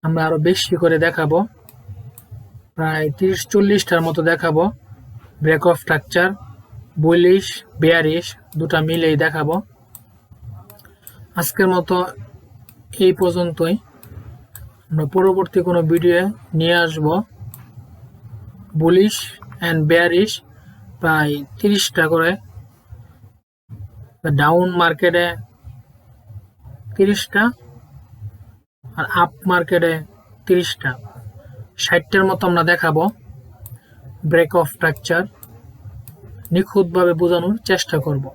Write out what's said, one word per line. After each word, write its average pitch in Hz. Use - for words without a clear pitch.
আমরা 160
আরো 156
বেশি 190
করে 165
দেখাবো, 165
প্রায় 156
তিরিশ 185
চল্লিশটার 202
মতো 165
দেখাবো। 165
break 147
of 170
structure, 175
bullish, 175
bearish 160
দুটা 160
মিলেই 160
দেখাবো। 156
আজকের 185
মতো 180
এই 185
পর্যন্তই। 175
আমরা 156
পরবর্তী 190
কোনো 175
ভিডিও 170
নিয়ে 170
আসবো। 156
bullish 185
and 165
bearish 175
প্রায় 156
তিরিশটা 202
করে, 165
ডাউন 170
মার্কেটে 170
তিরিশটা 202
আর 160
আপ -
মার্কেটে 170
তিরিশটা, 180
ষাটটার 185
মতো 190
আমরা 175
দেখাবো। 165
break 165
of 151
structure 170
নিখুঁতভাবে 180
বোঝানোর 175
চেষ্টা 180
করব। 139